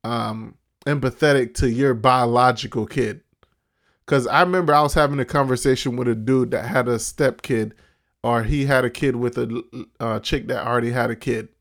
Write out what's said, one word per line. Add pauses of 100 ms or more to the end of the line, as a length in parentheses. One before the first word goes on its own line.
um, (300)
empathetic
to
your
biological
kid. (840)
'Cause
I
remember
I
was
having
a
conversation
with
a
dude
that
had
a
step
kid, (500)
or
he
had
a
kid
with
a, (360)
uh,
chick
that
already
had
a
kid. (120)